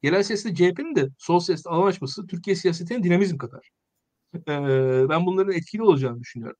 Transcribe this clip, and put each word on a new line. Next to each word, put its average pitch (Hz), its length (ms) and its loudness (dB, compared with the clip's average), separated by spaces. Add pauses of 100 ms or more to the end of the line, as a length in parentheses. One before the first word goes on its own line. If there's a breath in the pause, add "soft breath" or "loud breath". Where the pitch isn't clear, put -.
Yerel 180 200 2
siyasette 202 320 -4
C 175 120 4
H 180 60 2
P'nin 294 220 -6
de 139 220 2
sol 175 220 2
siyasete 170 300 -4
alan 170 180 2
açması 185 400 -4
Türkiye 185 280 -4
siyasetine 180 480 -2
dinamizm 175 340 2
katar. - 320 -14 (680)
E, 170 40 -10 (720)
ben 170 160 2
bunların 190 280 0
etkili 196 300 -6
olacağını 131 360 4
düşünüyorum. 123 400 -12